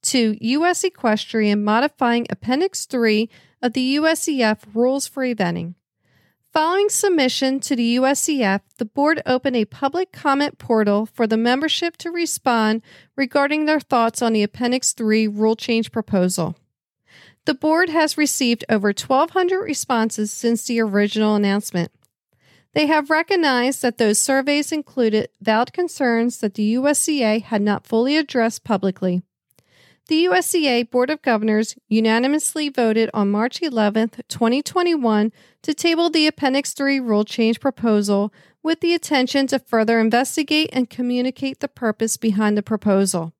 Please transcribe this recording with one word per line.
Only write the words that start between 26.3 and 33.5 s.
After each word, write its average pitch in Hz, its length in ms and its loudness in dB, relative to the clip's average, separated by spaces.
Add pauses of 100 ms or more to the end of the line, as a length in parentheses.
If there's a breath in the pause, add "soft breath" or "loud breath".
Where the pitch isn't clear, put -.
that 208 160 -4
the 214 80 -2
U 240 240 0
S 294 100 2
C 294 240 0
A 214 160 2
had 214 240 -2
not 208 240 0
fully 254 320 0
addressed 240 460 -2
publicly. 185 580 -2 (880 soft breath)
The 311 80 0
U 349 180 2
S 359 140 0
C 320 200 0
A 247 140 2
Board 247 300 0
of 302 100 -4
Governors 220 540 0 (120)
unanimously 247 840 0
voted 226 440 0
on 202 160 0
March 214 320 -2